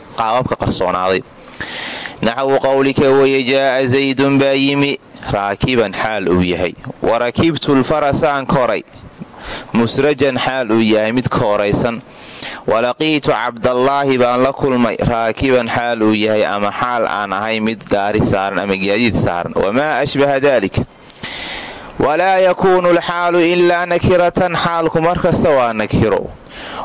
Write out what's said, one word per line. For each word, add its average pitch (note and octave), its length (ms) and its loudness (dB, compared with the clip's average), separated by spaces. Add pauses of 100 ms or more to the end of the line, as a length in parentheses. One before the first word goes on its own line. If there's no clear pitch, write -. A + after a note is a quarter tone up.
(180)
qaababka A#2 380 -2
qarsoonaaday. F#2 680 0 (1000)
Naxwu C3+ 380 0
qawlika C3+ 520 2
weeye, C3+ 320 4
jaa'a C3+ 420 2
zaydun C#3 540 2
baa C#3 160 2
yimi, C#3 420 0 (320)
raakiban G2+ 640 0
xaal G2+ 360 -4
uu F2+ 120 2
yahay. F2 320 -2 (300)
Wa A2+ 160 2
rakibtu C#3 560 0
lfarasaan C#3+ 720 0
koray, A#2+ 360 0 (880)
musrajan C3+ 680 0
xaal C3 320 -2
uu A2+ 100 4
yahay G#2+ 300 2
mid B2 180 -2
kooraysan. G#2+ 720 -2 (680)
Wa A2 140 2
laqiitu D3+ 500 0
cabdallaahi B2 840 0
baan B2 260 2
la C3+ 100 2
kulmay, B2 420 0
raakiban A#2+ 720 0
xaal A#2+ 360 -2
uu G#2+ 120 4
yahay G#2+ 300 2
ama G2+ 260 -2
xaal B2 360 -2
aan G2 260 -4
ahay A2 260 -2
mid G#2+ 240 -4
gaari G#2+ 400 0
saaran G2 360 -2
ama G2 160 -2
gaadiid G2+ 400 0
saaran. F2 400 -2
Wamaa A#2+ 440 0
ashbaha C#3 400 0
daalika. B2+ 440 0 (1160)
Walaa F3 400 2
yakuunu F#3 500 4
alxaalu F3 500 2
ilaa F3 460 4
nakiratan, F3 720 2
xaalku E3 460 0
mar E3+ 180 0
kasta E3 300 2
waa B2 240 2
nakiro. G#2 580 0 (540)